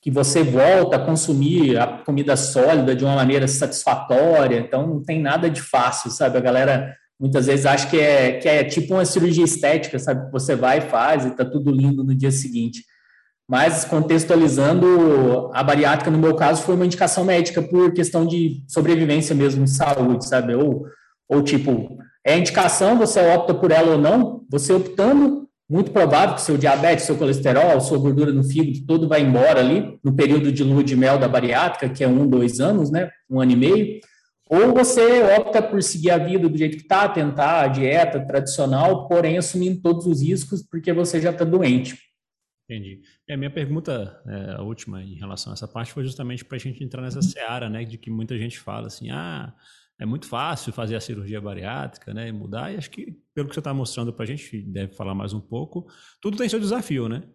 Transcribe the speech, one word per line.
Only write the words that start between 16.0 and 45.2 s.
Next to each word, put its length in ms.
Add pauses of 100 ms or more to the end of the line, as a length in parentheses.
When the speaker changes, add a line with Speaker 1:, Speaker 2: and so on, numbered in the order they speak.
Speaker 1:
no 80
meu 160
caso, 280
foi 120
uma 120
indicação 380
médica 380
por 300
questão 340
de 400
sobrevivência 680
mesmo, 300
de 60
saúde, 560
sabe? 280
Ou, 320 (420)
ou 140
tipo, 540 (300)
é 120
indicação, 600
você 220 (140)
opta 200
por 160
ela 220
ou 60
não, 520
você 220
optando, 720 (220)
muito 220
provável 460
que 40
seu 160
diabetes, 480
seu 120
colesterol, 680
sua 160
gordura 340
no 120
fígado, 420
tudo 200
vai 140
embora 400
ali 420
no 120
período 360
de 140
lua 180
de 140
mel 220
da 100
bariátrica, 640
que 100
é 60
um, 180
dois 340
anos, 300
né? 200 (180)
Um 120
ano 120
e 40
meio. 440 (480)
Ou 240
você 500 (160)
opta 220
por 220
seguir 300
a 60
vida 300
do 80
jeito 220
que 60
tá, 240
tentar 540
a 60
dieta 560
tradicional, 840
porém 300
assumindo 460
todos 240
os 160
riscos, 400
porque 320
você 260
já 120
tá 120
doente. 540 (680)
Speaker 2:
Entendi. 340 (280)
É, 80
minha 140
pergunta, 760
é, 300
a 60
última 400
em 140
relação 360